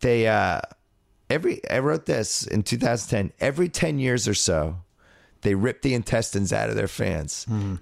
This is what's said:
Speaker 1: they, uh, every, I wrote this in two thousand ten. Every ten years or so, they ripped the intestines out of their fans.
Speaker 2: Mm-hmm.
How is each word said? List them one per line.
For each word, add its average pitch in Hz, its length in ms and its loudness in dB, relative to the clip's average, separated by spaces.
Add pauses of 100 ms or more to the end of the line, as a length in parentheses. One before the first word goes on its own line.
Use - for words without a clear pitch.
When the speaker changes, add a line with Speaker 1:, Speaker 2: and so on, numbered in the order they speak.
Speaker 1:
they, 117 260 4
uh, 98 340 2 (680)
every, 277 400 0
I 113 100 2
wrote 147 260 0
this 120 400 -2
in 104 180 0
two 120 140 -2
thousand 120 320 0
ten. 101 300 0
Every 156 300 0
ten 156 300 0
years 123 280 0
or 107 60 0
so, 82 440 0 (640)
they 101 140 2
ripped 117 280 0
the 135 100 2
intestines 113 580 0
out 107 180 0
of 110 60 -4
their 104 120 -2
fans. 80 600 -4
Speaker 2:
Mm-hmm. 101 320 -2